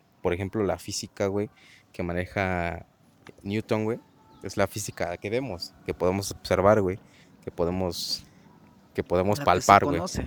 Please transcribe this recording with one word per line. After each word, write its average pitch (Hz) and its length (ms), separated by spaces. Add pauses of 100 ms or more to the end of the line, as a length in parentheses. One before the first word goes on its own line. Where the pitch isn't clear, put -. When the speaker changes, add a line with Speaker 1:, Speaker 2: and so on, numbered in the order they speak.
(220)
Speaker 1:
por 87 120
ejemplo, 98 300
la 87 140
física, - 500
güey, 104 220 (440)
que 95 100
maneja 87 840 (580)
Newton, 107 400
güey, 113 160 (440)
es - 140
la 98 100
física 87 500
que 101 120
vemos, 113 440 (120)
que 90 80
podemos 95 380
observar, 98 500
güey, 95 180 (440)
que - 80
podemos, 90 720 (720)
que - 80
podemos 92 360
Speaker 2:
La - 60
que - 0
se - 0
Speaker 1:
palpar, 98 400
güey. 85 120
Speaker 2:
conoce, - 300